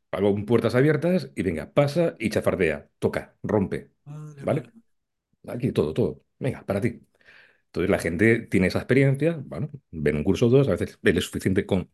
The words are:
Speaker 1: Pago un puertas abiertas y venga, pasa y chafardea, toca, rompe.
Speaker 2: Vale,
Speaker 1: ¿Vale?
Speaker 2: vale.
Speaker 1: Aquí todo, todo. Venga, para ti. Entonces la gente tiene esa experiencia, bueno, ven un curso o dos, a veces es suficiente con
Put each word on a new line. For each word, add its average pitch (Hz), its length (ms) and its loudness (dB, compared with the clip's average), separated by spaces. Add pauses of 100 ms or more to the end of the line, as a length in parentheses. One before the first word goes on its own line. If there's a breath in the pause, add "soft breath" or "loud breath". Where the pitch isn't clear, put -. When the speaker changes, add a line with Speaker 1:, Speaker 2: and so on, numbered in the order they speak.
Speaker 1:
Pago 98 220 0
un 101 140 -2
puertas 117 300 2
abiertas 151 600 2
y 120 80 -4
venga, 82 300 -4
pasa 143 460 2
y 110 100 -2
chafardea, 87 600 0 (100)
toca, - 440 -4
rompe. 92 480 -2 (140)
Speaker 2:
Vale, 147 400 -18
Speaker 1:
¿Vale? - 180 -2
Speaker 2:
vale. - 100 -20 (760)
Speaker 1:
Aquí 113 260 -4
todo, 78 200 0
todo. 95 300 -2 (160)
Venga, - 260 -6
para 98 160 -2
ti. 104 200 -4 (720 soft breath)
Entonces 90 180 0
la 90 100 2
gente 104 420 2
tiene 92 260 2
esa 90 120 -2
experiencia, 139 640 0
bueno, 80 240 -8 (220)
ven 76 260 -2
un 76 80 -2
curso 98 220 4
o - 20 2
dos, 135 180 6
a - 40 0
veces 87 320 -4
es - 220 2
suficiente 95 400 -2
con 95 280 -2